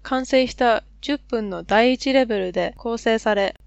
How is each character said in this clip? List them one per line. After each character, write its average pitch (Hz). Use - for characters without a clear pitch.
完 262
成 262
し 247
た 233
十 285
分 220
の 175
第 226
一 269
レ 262
ベ 220
ル 185
で 180
構 233
成 226
さ 214
れ、 202